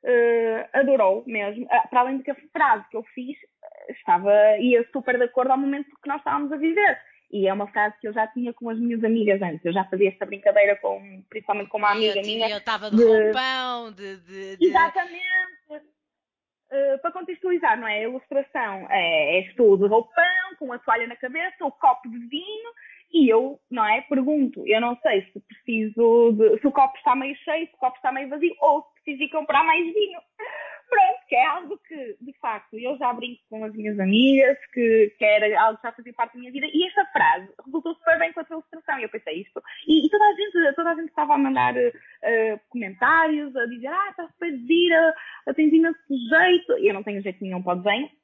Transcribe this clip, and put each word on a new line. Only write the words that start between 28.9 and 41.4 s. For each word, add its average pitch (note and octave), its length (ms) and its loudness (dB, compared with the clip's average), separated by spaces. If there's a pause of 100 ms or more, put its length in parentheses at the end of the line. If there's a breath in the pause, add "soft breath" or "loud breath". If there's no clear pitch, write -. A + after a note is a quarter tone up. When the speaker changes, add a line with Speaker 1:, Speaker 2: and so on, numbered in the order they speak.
Speaker 1:
preciso C#4+ 220 -8
ir D4 60 -8
comprar D4+ 340 0
mais E4 220 2
vinho. F#4+ 340 -4 (680 loud breath)
Pronto, F#4+ 300 2 (100)
que C4 80 0
é B3 100 4
algo E4 400 -8
que, C4 340 -14
de C4 200 -18
facto, A3 380 -10
eu B3+ 180 -8
já B3 160 -2
brinco A#3 380 -12
com A3 140 -10
as G#3+ 100 -10
minhas G#3+ 260 -6
amigas, C4 560 6 (160)
que, A3+ 460 4
que G3+ 60 -4
era G#3+ 360 4
algo A3 200 2
que B3 60 -12
já A#3 60 -8
fazia A#3+ 220 -20
parte A#3 200 -6
da B3 60 -20
minha B3 120 -18
vida, C#4 200 -8
e E4+ 140 0
esta G4 200 0
frase F#3 420 2 (180)
resultou D#4+ 280 -6
super E4 240 0
bem E4 140 -2
com E4+ 80 -10
a D#4 40 -10
tua E4 120 -14
ilustração, D#4+ 420 -10
e A#3+ 40 -8
eu G#3 80 -10
pensei F3 320 -10
isto, - 200 -16 (240 loud breath)
e, D4+ 200 4
e - 40 2
toda G#4 140 4
a G#4 100 6
gente, F4+ 420 0
toda E4+ 160 -2
a - 20 -2
gente D#4+ 140 -10
estava D4 260 0
a C#4+ 40 2
mandar, C4 380 0